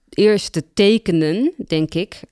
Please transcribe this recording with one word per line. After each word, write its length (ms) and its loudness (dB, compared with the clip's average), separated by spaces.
eerste 560 0
tekenen, 800 0
denk 280 -2
ik, 260 -6